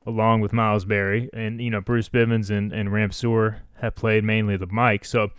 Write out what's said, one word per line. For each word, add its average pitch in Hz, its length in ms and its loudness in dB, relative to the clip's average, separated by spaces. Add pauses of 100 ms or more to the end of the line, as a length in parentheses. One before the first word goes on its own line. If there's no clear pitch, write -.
along 113 360 2
with 101 120 -2
Miles 107 320 2
Berry, 104 480 0
and, 113 280 -6
you 120 100 -4
know, 110 100 -2
Bruce 117 280 0
Bivens 113 420 2
and, 104 220 -2
and 101 200 -4
Ramseur 110 640 0 (220)
have 113 140 -4
played 110 300 2
mainly 107 320 0
the 92 100 -6
Mike. 107 380 0
So 107 340 0